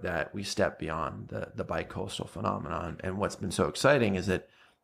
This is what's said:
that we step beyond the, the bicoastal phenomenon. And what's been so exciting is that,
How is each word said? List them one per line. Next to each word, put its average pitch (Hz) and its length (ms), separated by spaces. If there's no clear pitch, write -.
that 87 340
we 98 80
step - 360
beyond 80 500
the, - 260
the 110 100
bicoastal - 640
phenomenon. 85 760
And 95 140
what's 98 180
been 101 140
so 82 180
exciting 117 460
is 92 120
that, 92 220